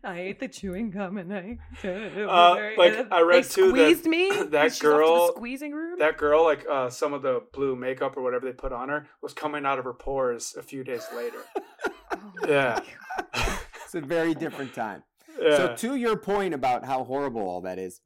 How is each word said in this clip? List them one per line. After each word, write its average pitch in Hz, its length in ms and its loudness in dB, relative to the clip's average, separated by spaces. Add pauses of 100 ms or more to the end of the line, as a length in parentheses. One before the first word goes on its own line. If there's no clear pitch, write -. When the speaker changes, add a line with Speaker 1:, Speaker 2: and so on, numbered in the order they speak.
Speaker 1:
I 180 160 -8
ate 185 200 -10
the 262 80 -8
chewing 202 420 -8
gum 196 280 -8
and 180 160 -10
I, 202 240 -10 (240)
Speaker 2:
Uh, 185 760 4
Speaker 1:
and 214 200 -4
Speaker 2:
like, 175 160 8
Speaker 1:
then 233 180 -4
Speaker 2:
I 175 100 4
read 175 220 6
Speaker 1:
they - 40 -10
Speaker 2:
too 190 240 6
that - 0 -
Speaker 1:
squeezed 302 340 6
me." 339 240 2
Speaker 2:
<clears throat> 403 200 -2
that 151 220 4
Speaker 1:
She's - 20 -10
off - 60 -8
to 151 60 2
the 151 80 8
Speaker 2:
girl, 165 420 6
Speaker 1:
squeezing 269 360 -10
room. 330 260 -8
Speaker 2:
that - 180 2
girl, 151 280 4
like, 147 260 0
uh, 131 200 -2
some 143 220 -4
of 135 100 -8
the 127 200 -2 (100)
blue 135 240 -4
makeup 127 400 -6
or 135 60 -6
whatever 123 240 -2
they 127 60 -6
put 131 200 -10
on 127 160 -8
her 147 180 -6 (160)
was 143 120 -12
coming 147 320 -6
out 135 120 0
of 127 60 -8
her 123 100 -8
pores 127 600 -4
a 120 60 -14
few 131 220 -14
days 120 300 -8
later. 120 240 -8 (180)
Speaker 1:
<laughs> - 360 -8 (200)
Oh - 200 -12 (100)
my - 60 -2
Speaker 2:
Yeah. 139 320 2 (540)
Speaker 1:
God. - 240 -2 (100)
Speaker 2:
<laughs> - 160 -20
Speaker 3:
It's - 100 -18
a 175 60 -4
very 165 340 0
different 147 400 -8
time. 107 280 -8 (380)
Speaker 2:
Yeah. 147 160 6
Speaker 3:
So 127 200 2
to 247 200 -4
your 233 200 0
point 196 380 -2
about 127 300 0
how 131 200 -2
horrible 131 380 -4
all 90 200 -4
that 92 160 -6
is 92 280 -10